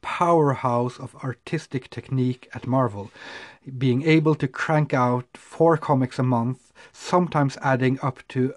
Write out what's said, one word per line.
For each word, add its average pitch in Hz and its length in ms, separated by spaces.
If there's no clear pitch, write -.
powerhouse 135 960
of - 200
artistic - 720
technique 127 640
at - 120
Marvel, 117 460
being 127 260
able 160 320
to 147 120
crank 151 460
out 123 400
four - 420
comics 131 420
a 135 60
month, 127 480
sometimes 156 680
adding 131 400
up - 280
to 131 280